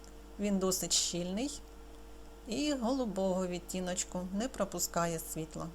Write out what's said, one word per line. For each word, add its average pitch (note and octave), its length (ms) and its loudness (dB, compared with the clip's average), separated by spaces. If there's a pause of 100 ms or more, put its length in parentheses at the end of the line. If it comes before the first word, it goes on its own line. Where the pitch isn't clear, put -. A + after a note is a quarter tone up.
(400)
він G3+ 200 4
досить F#3 340 4
щільний F#3 680 2 (880)
і C#4+ 260 2
голубого G#3 760 2
відтіночку, F3+ 840 -2
не G#3+ 140 2
пропускає E3+ 720 0
світла. D#3+ 560 -6